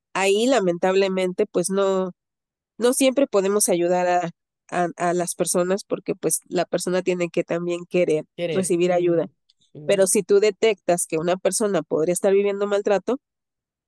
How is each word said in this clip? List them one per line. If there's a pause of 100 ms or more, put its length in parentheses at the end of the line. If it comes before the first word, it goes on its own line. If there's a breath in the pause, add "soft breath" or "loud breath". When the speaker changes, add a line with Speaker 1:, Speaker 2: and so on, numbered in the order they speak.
(140)
Speaker 1:
ahí
lamentablemente,
pues
no, (640)
no
siempre
podemos
ayudar
a, (380)
a, (100)
a
las
personas
porque,
pues,
la
persona
tiene
que
también
querer (100)
Speaker 2:
Querer.
Speaker 1:
recibir
ayuda. (460)
Speaker 2:
Ujú,
ujú.
Speaker 1:
Pero
si
tú
detectas
que
una
persona
podría
estar
viviendo
maltrato, (680)